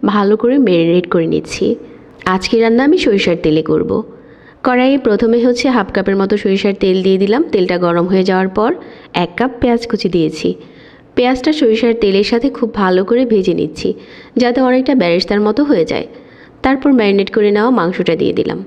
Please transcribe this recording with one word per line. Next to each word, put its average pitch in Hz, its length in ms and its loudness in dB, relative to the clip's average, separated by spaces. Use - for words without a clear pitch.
ভালো 202 320 2
করে 240 220 0
ম্যারিনেট 175 520 2
করে 165 180 0
নিচ্ছি। 151 400 -4
আজকে 190 340 0
রান্না 226 240 4
আমি 302 140 4
সরিষার 190 440 0
তেলে 156 200 2
করব। 156 280 -2
কড়াইয়ে 262 360 0
প্রথমে 233 420 2
হচ্ছে 247 280 0
হাফ 226 240 0
কাপের 196 240 -2
মতো 196 200 0
সরিষার 196 440 0
তেল 190 220 2
দিয়ে 190 160 2
দিলাম। 208 320 0
তেলটা 180 280 0
গরম 175 280 0
হয়ে 190 180 2
যাওয়ার 185 300 0
পর 220 160 0
এক 175 220 -2
কাপ 247 220 -2
পেঁয়াজ 233 280 0
কুচি 208 220 -2
দিয়েছি। 165 400 -2
পেঁয়াজটা 262 400 0
সরিষার 233 480 2
তেলের 202 280 2
সাথে 233 220 0
খুব 247 240 -4
ভালো 185 300 2
করে 240 200 0
ভেজে 190 300 0
নিচ্ছি, 156 340 -4
যাতে 247 240 2
অনেকটা 262 340 2
বেরেস্তার 185 460 0
মতো 214 240 0
হয়ে 262 200 2
যায়। - 220 -4
তারপর 269 300 0
ম্যারিনেট 202 380 2
করে 208 200 2
নেওয়া 208 200 2
মাংসটা 180 460 0
দিয়ে - 180 -2
দিলাম। - 320 -4